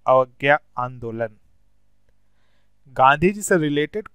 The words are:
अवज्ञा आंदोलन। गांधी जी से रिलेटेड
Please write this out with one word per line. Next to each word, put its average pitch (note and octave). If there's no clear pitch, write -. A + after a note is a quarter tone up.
अवज्ञा C3
आंदोलन। A#2
गांधी C#3+
जी G#3
से -
रिलेटेड D3+